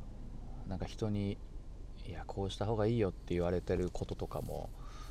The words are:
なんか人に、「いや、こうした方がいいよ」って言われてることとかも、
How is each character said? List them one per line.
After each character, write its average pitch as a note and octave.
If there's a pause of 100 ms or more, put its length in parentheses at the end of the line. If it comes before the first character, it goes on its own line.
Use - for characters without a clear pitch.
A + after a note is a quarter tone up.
(680)
な F#2+
ん -
か F2+
人 G#2+
に、 G2+ (680)
「い F#2+
や、 E2+
こ G2
う G2
し -
た G2+
方 A2
が G#2+
い A#2
い -
よ」 G2
っ -
て -
言 F2
わ F2
れ F2+
て F#2
る F2+
こ -
と -
と -
か D2
も、 D2 (400)